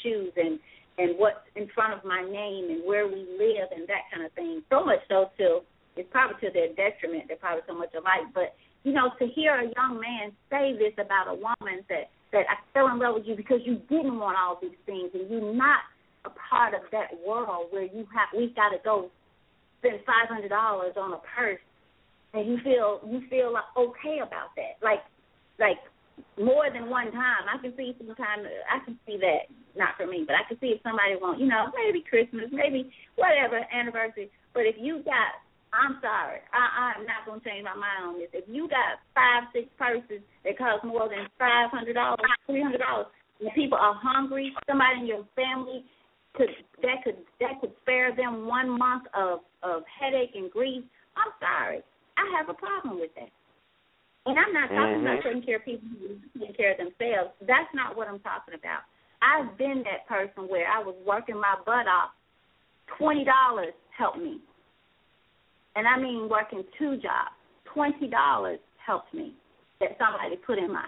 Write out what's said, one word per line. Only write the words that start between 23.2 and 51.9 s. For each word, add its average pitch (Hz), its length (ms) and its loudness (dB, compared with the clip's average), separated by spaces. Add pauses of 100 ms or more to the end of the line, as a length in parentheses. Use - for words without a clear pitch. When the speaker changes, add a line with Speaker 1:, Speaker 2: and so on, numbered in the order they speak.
Speaker 1:
feel, 247 240 2
like, 220 100 -2 (160)
okay 285 400 0
about 170 400 -8
that. - 240 -8
Like, 214 160 4 (580)
like, 208 220 4 (580)
more 269 340 6
than 233 180 -8
one 240 220 -2
time. 226 360 0
I 247 140 -4
can 247 160 -8
see 254 200 -6
sometime, 220 460 -6 (240)
I 269 160 0
can 233 220 -12
see 208 140 -8
that, 180 320 2 (240)
not 190 220 0
for 175 100 -4
me, 175 180 -4
but 143 100 2
I 208 120 2
can 226 120 -8
see 240 160 2
if - 80 -10
somebody 202 360 2
wants, 269 200 -2
you 269 80 4
know, 233 280 2
maybe 415 280 0
Christmas, 233 480 2
maybe 269 400 0 (240)
whatever, 269 440 4 (120)
anniversary. 226 600 -4 (220)
But 233 120 2
if 220 140 4
you 285 240 -4
got, 254 360 0 (320)
I'm 262 300 2
sorry, 208 480 -2
I, 240 480 0
I - 20 -10
am 214 60 -10
not 226 220 -8
gonna 220 180 -12
change 202 180 -8
my 196 140 -8
mind 202 320 -4
on 175 80 -8
this. 170 160 -10
If 180 160 -8
you 294 180 -6
got - 360 0 (100)
five, 247 400 4
six 240 240 -2
purses 233 460 -2 (200)
that 196 140 -2
cost 233 260 0
more 226 240 -2
than 202 300 -8
five 240 320 4
hundred 233 240 -4
dollars, 240 260 2 (280)
three 277 160 0
hundred 254 180 0
dollars, 247 260 -2 (320)
and 214 140 -8
people 269 240 2
are 208 180 6
hungry, 269 560 0 (140)
somebody 262 400 4
in - 20 -4
your 208 160 -4 (140)
family 262 480 -4 (480)
could, 247 160 4 (320)
that 254 220 0
could, - 180 -4 (180)
that 269 220 -2
could - 200 -6
spare 254 340 2
them 233 320 -2
one 254 220 0
month 247 340 2 (100)
of, 185 320 -2 (160)
of 170 240 -4
headache 262 480 -2
and 185 160 -8
grief, 254 340 -2 (340)
I'm - 200 0
sorry, - 440 -2 (360)